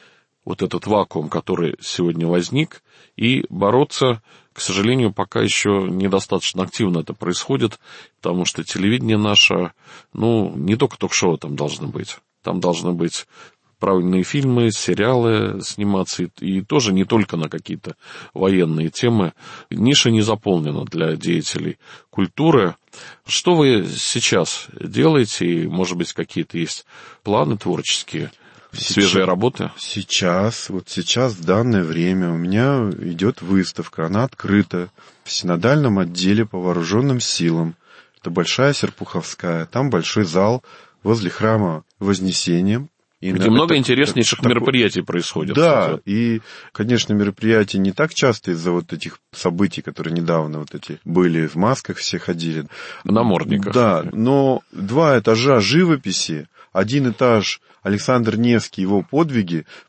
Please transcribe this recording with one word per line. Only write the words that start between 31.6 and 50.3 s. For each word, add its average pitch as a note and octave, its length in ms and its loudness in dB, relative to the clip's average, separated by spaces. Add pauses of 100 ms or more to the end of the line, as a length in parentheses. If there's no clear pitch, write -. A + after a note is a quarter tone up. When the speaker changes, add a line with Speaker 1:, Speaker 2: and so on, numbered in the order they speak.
Speaker 2:
время F2 480 0
у E2+ 60 -2
меня A2 520 0 (120)
идет F2 420 -2
выставка, F2 640 -2
она G2+ 160 0
открыта - 680 -2 (340)
в - 80 -12
синодальном G2+ 680 2
отделе F#2 480 2
по F#2+ 140 -10
вооруженным F2+ 580 0
силам. E2 560 -2 (460)
Это - 100 -10
Большая F#2 440 0
Серпуховская, E2+ 920 -6
там C3 240 -2
большой G2+ 340 0
зал F#2+ 380 2 (400)
возле G2+ 280 0
храма G#2 520 0 (160)
Вознесения. F#2+ 880 0 (340)
И F#2 120 -4
Speaker 1:
Где F#2 140 2
Speaker 2:
на A2+ 40 6
Speaker 1:
много D#3 240 4
Speaker 2:
это, C#3+ 60 4
Speaker 1:
интереснейших B2+ 600 2
Speaker 2:
так, B2+ 80 2
Speaker 1:
мероприятий A#2+ 540 2
происходит, F2 520 -4
Speaker 2:
да, D3 280 4
Speaker 1:
кстати. D#2+ 240 -2
Speaker 2:
и, A2+ 360 0 (300)
конечно, A2 400 0
мероприятия G#2 640 2
не F#2+ 160 2
так D#3 220 -2
часто A2+ 380 0
из-за E2 180 -2
вот F2 240 -2
этих - 240 -12 (140)
событий, F2 500 -2
которые D#2+ 320 -6
недавно D#2+ 460 0